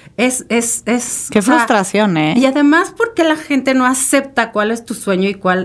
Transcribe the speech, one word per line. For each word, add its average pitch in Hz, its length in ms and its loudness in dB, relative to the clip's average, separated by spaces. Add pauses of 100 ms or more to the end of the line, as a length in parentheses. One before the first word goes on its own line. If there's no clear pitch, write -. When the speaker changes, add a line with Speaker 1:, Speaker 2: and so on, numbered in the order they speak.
(180)
Speaker 1:
Es, 254 320 -2
es, 233 340 -2
es, - 480 -4
Speaker 2:
Qué 214 60 2
Speaker 1:
o 202 40 4
sea, 233 120 2
Speaker 2:
frustración, 208 640 2
¿eh? 156 180 2
Speaker 1:
y 247 80 4
además, 294 500 2
¿por 453 200 -2
qué 339 100 2
la 311 120 0
gente 269 360 -2
no 254 140 2
acepta 262 680 -2
cuál 208 180 0
es 233 140 -6
tu - 80 -10
sueño 190 380 -2
y 202 40 -4
cuál? 185 200 0 (100)